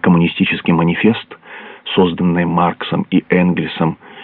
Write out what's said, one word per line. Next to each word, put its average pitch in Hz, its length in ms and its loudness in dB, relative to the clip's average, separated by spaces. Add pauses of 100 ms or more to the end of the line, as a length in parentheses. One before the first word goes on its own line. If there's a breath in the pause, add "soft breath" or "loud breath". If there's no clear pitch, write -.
Коммунистический 87 720 0
манифест, 85 640 0 (580 loud breath)
созданный 87 480 2
Марксом 85 680 -2
и 92 200 2
Энгельсом, 85 680 0 (260 loud breath)